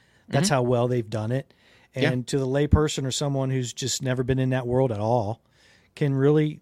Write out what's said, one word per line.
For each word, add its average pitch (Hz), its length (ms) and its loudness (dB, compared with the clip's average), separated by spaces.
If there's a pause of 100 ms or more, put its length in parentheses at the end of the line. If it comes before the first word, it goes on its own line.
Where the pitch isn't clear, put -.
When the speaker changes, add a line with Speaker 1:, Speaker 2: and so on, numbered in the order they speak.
(300)
Speaker 1:
That's - 180 0
Speaker 2:
Mm-hmm. 147 80 2
Speaker 1:
how 127 80 2
well 123 240 2
they've 120 220 -2
done 110 220 -4
it. 135 220 -6 (420)
Speaker 2:
Yeah. 135 160 0
Speaker 1:
And 123 160 -4
to 147 100 -2
the 131 100 0
layperson 147 580 2
or 127 60 -2
someone 135 380 -2
who's 131 240 -4
just - 280 -6
never 127 220 -2
been 131 160 0
in 131 120 0
that 127 160 -2
world 123 240 2
at 101 80 -4
all 110 420 0 (540)
can 143 180 0
really 151 480 2